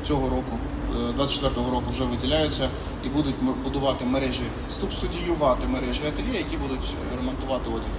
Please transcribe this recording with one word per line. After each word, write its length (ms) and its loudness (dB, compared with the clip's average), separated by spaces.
цього 220 2
року, 300 0
е, 20 -2
двадцять 220 2
четвертого 360 2
року 200 0
вже 140 0
виділяються 640 2
і 40 -2
будуть 340 2
м-, 120 2
будувати 400 0
мережі, 380 2
субсидіювати 960 2
мережі 420 0
ательє, 300 0
які 180 -2
будуть 380 -2
ремонтувати 540 -2
одяг. 280 -2